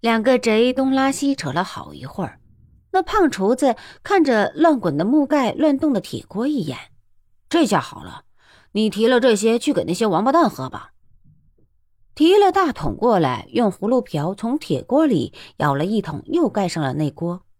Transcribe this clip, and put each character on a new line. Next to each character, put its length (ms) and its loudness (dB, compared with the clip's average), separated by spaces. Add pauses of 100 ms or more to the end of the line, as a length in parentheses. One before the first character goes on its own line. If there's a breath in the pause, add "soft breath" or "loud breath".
两 200 0
个 160 2
贼 360 2
东 180 0
拉 220 0
西 240 -2
扯 160 -8
了 100 -2
好 320 -10
一 100 -16
会 200 -8
儿， 160 -14 (500)
那 100 0
胖 300 2
厨 240 0
子 220 2 (260 loud breath)
看 220 2
着 320 2
乱 240 4
滚 160 -2
的 80 0
木 200 2
盖、 280 0
乱 260 2
动 140 0
的 80 0
铁 260 -10
锅 220 -6
一 160 -2
眼 120 -8 (720)
：“这 160 2
下 160 0
好 220 -14
了， 220 -18 (480 soft breath)
你 180 0
提 160 0
了 140 4
这 160 4
些 240 0
去 120 -2
给 120 0
那 100 -2
些 120 0
王 180 0
八 80 2
蛋 180 4
喝 180 -10
吧。” 220 -16 (1200)
提 220 4
了 160 6
大 180 2
桶 240 -4
过 240 2
来， 320 -2
用 220 0
葫 160 -6
芦 120 2
瓢 360 -6
从 200 -4
铁 280 -4
锅 200 2
里 300 0 (220 loud breath)
舀 180 0
了 100 -2
一 160 -2
桶， 260 -8
又 220 0
盖 200 -2
上 120 -6
了 140 -2
那 160 -2
锅。 340 -8 (160)